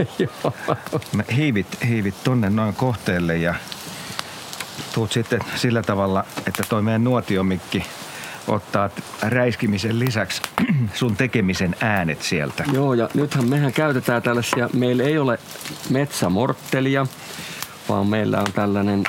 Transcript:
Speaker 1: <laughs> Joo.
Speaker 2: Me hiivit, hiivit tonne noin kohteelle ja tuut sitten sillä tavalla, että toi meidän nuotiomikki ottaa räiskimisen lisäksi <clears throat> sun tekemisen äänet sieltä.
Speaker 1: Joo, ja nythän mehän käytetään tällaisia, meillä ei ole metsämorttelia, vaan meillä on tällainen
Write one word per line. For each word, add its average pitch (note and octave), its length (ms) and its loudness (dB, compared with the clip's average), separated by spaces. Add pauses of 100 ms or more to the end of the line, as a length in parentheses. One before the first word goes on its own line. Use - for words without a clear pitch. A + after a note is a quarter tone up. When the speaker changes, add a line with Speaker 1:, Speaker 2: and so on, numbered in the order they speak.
Speaker 1:
<laughs> - 120 -6
Joo. - 340 -2 (600)
Speaker 2:
Me G#2 120 2 (100)
hiivit, B2+ 320 2 (200)
hiivit G#2 360 2
tonne A#2+ 260 4
noin G#2+ 260 2
kohteelle F2+ 640 0
ja E2+ 180 0 (1400)
tuut A2+ 180 -2
sitten A#2 280 0 (160)
sillä A#2 260 2
tavalla, G2 420 2 (240)
että F#2+ 220 -4
toi A2 120 2
meidän A2+ 220 2
nuotiomikki F#2+ 840 0 (640)
ottaa G2+ 420 0 (320)
räiskimisen A2+ 800 2
lisäksi A#2 420 0 (280)
<clears throat> B2+ 240 2
sun A#2 220 0
tekemisen F#2+ 640 2
äänet F#2+ 400 2
sieltä. D2+ 420 -2 (100)
Speaker 1:
Joo, C3+ 200 2
ja A#2 200 2
nythän C#3 360 2
mehän C#3+ 240 2
käytetään C3 480 2
tällaisia, A#2+ 520 2
meillä B2 300 4
ei D3+ 140 4
ole C3 220 2 (500)
metsämorttelia, C3+ 1160 2 (840)
vaan G2+ 180 2
meillä G#2 320 2
on G2+ 160 0
tällainen G2+ 540 2